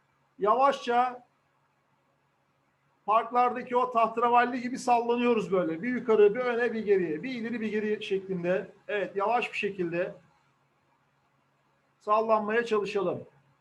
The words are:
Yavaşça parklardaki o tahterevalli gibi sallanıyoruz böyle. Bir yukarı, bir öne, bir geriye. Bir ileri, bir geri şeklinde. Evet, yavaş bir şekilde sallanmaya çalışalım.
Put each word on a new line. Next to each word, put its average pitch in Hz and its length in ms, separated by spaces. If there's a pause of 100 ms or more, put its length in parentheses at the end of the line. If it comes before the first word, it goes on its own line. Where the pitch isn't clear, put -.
(400)
Yavaşça 247 840 (1800)
parklardaki 240 720
o 247 140
tahterevalli 240 680
gibi 247 160
sallanıyoruz 240 720
böyle. 170 300
Bir 240 80
yukarı, 208 460
bir 247 40
öne, 240 340
bir 220 120
geriye. 190 380
Bir 262 120
ileri, 233 260
bir 220 60
geri 208 360
şeklinde. 190 680 (160)
Evet, 190 280
yavaş 226 360
bir - 60
şekilde 185 580 (1900)
sallanmaya 220 640
çalışalım. 190 580 (380)